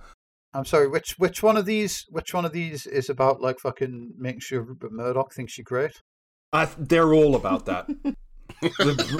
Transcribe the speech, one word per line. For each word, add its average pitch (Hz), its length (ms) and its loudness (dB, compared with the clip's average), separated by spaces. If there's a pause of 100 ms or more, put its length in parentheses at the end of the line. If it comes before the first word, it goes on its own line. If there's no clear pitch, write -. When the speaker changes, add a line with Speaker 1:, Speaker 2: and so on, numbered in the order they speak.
(540)
Speaker 1:
I'm 135 120 -6
sorry, 147 220 4
which, 156 300 -4
which 175 260 0
one 214 140 6
of 196 80 0
these, 214 440 -2
which 160 240 -8
one 175 120 -2
of 160 80 -6
these 165 340 -6
is 135 220 -2
about, 131 320 2
like, 127 180 -2
fucking 120 580 -6
making 123 240 -8
sure 127 200 -4
Rupert 117 320 -12
Murdoch 127 400 -2
thinks 123 240 -12
you're 120 80 -16
great? 135 340 -4 (540)
Speaker 2:
I 156 120 2
th-, - 140 -8
they're 160 340 6
all 151 220 8
about 95 300 -2
that. - 220 -4
Speaker 3:
<laughs> 285 280 -6 (460)
Speaker 2:
The 147 340 0 (240)